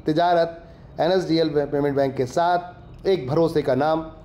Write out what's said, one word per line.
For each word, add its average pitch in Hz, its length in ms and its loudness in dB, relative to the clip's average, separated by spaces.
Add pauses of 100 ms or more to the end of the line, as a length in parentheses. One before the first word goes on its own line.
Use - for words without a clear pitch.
तिजारत 170 560 2 (380)
एनएसडीएल 160 500 2
पेमेंट 143 460 0
bank 139 200 2
के 131 100 0
साथ - 800 -2
एक 180 220 0
भरोसे 160 340 2
का 135 120 0
नाम 160 320 0 (180)